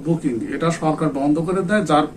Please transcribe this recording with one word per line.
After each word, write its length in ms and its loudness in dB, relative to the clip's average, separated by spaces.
বুকিং 340 0
এটা 160 0
সরকার 420 0
বন্ধ 260 2
করে 220 0
দেয়, 240 0
যার 320 2